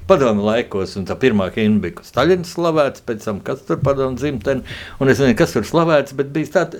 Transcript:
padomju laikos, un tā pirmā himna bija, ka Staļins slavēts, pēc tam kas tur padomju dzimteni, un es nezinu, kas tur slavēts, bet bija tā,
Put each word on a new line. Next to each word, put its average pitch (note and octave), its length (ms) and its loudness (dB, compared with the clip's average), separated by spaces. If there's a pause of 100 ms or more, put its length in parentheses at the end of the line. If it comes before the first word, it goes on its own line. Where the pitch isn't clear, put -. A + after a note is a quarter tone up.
padomju A#2 420 4
laikos, G#2+ 500 -2
un G2 80 -6
tā F2+ 140 -6
pirmā G#2 320 2
himna G#2+ 320 2
bija, F2 160 -6
ka - 80 -20
Staļins E3+ 480 0
slavēts, D#3 500 0
pēc A2+ 220 -6
tam G#2 160 -4
kas C3+ 240 -8
tur D3+ 160 -4
padomju C3+ 400 0
dzimteni, C3+ 420 -4 (300)
un C3+ 180 4
es A2 60 2
nezinu, B2+ 180 4
kas - 160 2
tur A2 160 -2
slavēts, D#3 480 2
bet C#3 160 -4
bija D3+ 220 -4
tā, F3 100 2 (160)